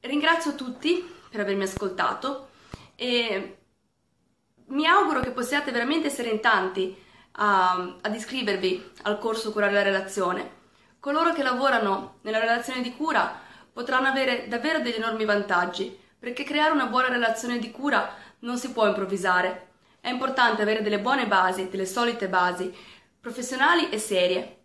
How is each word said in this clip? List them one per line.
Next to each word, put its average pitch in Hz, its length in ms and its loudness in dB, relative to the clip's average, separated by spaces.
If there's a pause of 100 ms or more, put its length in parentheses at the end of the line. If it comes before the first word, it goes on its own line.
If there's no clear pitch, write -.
ringrazio 302 540 0
tutti 302 500 -2 (260)
per 208 100 -6
avermi 196 240 0
ascoltato 196 840 -4 (440)
e 233 640 -2 (1080)
mi 285 200 0
auguro 330 340 4
che 247 100 -2
possiate 277 420 -2
veramente 277 340 0
essere 240 240 -2
in 214 100 0
tanti 190 560 2 (360)
a, 185 680 2
ad 214 140 -2
iscrivervi 196 800 -2 (100)
al 208 160 -2
corso 220 340 -4
Curare 202 200 2
la 202 100 4
relazione. 190 800 -2 (380)
Coloro 320 320 2
che 294 100 -2
lavorano 240 800 0
nella 220 160 -2
relazione 240 420 0
di 247 140 -6
cura 294 440 0 (340)
potranno 254 340 0
avere 262 420 0
davvero 294 320 0
degli 240 140 -2
enormi 220 300 -2
vantaggi, 190 760 0 (200)
perché 247 260 -8
creare 302 280 2
una 285 140 2
buona 254 220 2
relazione 240 500 0
di 220 120 -6
cura 254 440 -2 (260)
non 240 160 -6
si 247 140 -6
può 220 160 2
improvvisare. 185 840 0 (280)
È - 80 -6
importante 247 540 2
avere 214 180 2
delle 208 200 0
buone 247 260 0
basi, 185 420 2
delle 190 180 -4
solide 233 420 -2
basi 180 460 0 (460)
professionali 262 680 0
e 214 80 -2
serie. 185 680 0